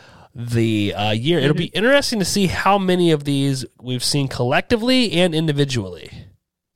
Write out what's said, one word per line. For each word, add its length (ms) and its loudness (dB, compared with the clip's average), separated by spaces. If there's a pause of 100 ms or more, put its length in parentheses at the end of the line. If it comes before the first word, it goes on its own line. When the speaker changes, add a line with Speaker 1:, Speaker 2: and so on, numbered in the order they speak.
(320)
Speaker 1:
the, 640 0
uh, 160 -2
year. 300 0
It'll 160 2
be 100 -2
Speaker 2:
Mm-hmm. 120 -8
Speaker 1:
interesting 420 2
to 40 0
see 220 0
how 320 2
many 320 2
of 140 2
these 400 -2 (180)
we've 220 -6
seen 240 0
collectively 840 0
and 220 2
individually. 760 -2 (680)